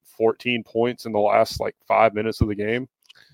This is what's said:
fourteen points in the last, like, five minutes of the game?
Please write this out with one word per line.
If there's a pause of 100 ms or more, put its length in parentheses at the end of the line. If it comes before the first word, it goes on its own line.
fourteen
points
in
the
last,
like, (120)
five
minutes
of
the
game? (460)